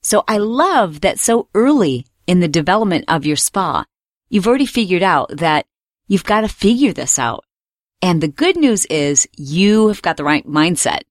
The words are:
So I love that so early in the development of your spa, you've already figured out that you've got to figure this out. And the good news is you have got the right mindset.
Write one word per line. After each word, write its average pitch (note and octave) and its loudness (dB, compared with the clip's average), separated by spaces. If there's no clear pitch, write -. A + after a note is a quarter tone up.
So - 0
I G#3+ -2
love A#3 0
that - -2
so A#3 0
early G#3 2
in F3+ 2
the E3+ 2
development F3+ 0
of D#3+ -2
your D3+ 0
spa, D3+ -4
you've G3 0
already C4+ 2
figured F#3 0
out D3+ 0
that D#3 0
you've G3 0
got G#3+ 0
to G#3+ -2
figure A#3 0
this - -4
out. A#2 -4
And F3 2
the D#3 -2
good E4+ 0
news C4+ 2
is C#3+ 0
you G3 2
have G3+ -6
got E3 -2
the D3+ -8
right D3 0
mindset. D3+ 0